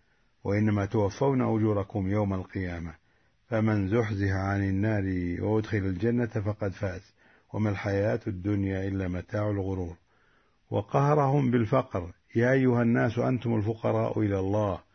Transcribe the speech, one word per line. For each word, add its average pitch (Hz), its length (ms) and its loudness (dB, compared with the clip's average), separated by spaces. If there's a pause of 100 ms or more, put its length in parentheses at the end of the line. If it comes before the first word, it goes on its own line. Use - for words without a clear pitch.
(440)
وإنما 104 420 2
توفون 120 560 0
أجوركم 107 680 0
يوم 101 260 0
القيامة، 90 640 -6 (520)
فمن 107 420 2
زحزح 107 420 0
عن 98 380 0
النار 101 340 0 (400)
وأدخل 107 340 0
الجنة 104 500 0
فقد 104 440 -4
فاز، 92 420 -8 (400)
وما 104 160 0
الحياة 101 580 0
الدنيا 98 600 -2
إلا 95 200 -2
متاع 90 420 -4
الغرور." 92 480 -4 (720)
وقهرهم 139 840 2
بالفقر، 117 640 0 (220)
"يا 120 160 4
أيها 127 300 4
الناس 120 380 2
أنتم 120 360 0
الفقراء 110 640 0
إلى 101 200 2
الله، 98 440 0 (120)